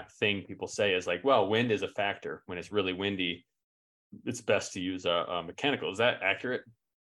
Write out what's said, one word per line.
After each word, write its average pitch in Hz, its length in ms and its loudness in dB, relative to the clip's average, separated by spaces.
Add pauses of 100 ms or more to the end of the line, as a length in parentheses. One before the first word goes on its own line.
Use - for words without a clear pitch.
(180)
thing 101 240 2
people 92 260 -8
say 104 240 2
is, 90 140 0
like, 90 180 -2
"Well, 120 240 6
wind 113 220 4
is 98 120 2
a 90 60 -2
factor 98 580 -4
when 92 120 -8
it's 85 140 -12
really 95 200 0
windy." 92 540 -2 (800)
It's - 160 -6
best - 340 0
to 95 60 -6
use 92 240 -4
a, 87 240 2
a 87 140 -2
mechanical. 101 480 -2
Is 95 80 -6
that 117 240 2
accurate? 104 400 -2 (440)